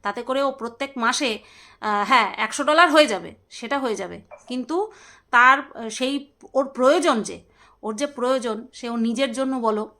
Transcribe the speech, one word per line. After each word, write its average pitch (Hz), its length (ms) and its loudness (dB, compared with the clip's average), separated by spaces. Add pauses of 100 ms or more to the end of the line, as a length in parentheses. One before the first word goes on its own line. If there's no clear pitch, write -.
তাতে 208 220 -6
করে 262 200 -2
ও 269 80 0
প্রত্যেক 254 460 -10
মাসে, 233 420 -2 (420)
আহ, 208 260 0
হ্যাঁ, 220 300 4
একশো 220 260 -4
ডলার 311 280 4
হয়ে 302 140 8
যাবে, 180 300 -6 (140)
সেটা 277 300 -6
হয়ে 233 160 -2
যাবে, 175 260 -12 (260)
কিন্তু 320 440 -4 (400)
তার, 254 280 6
আহ, 233 300 -12
সেই 269 420 -6 (220)
ওর 269 140 0
প্রয়োজন 269 560 4
যে, 170 200 -12 (400)
ওর 214 120 -6
যে 285 120 -4
প্রয়োজন, 240 680 -2
সে 240 160 -10
ওর 233 100 -4
নিজের 233 320 0
জন্য 262 260 -4
বলো 220 420 -2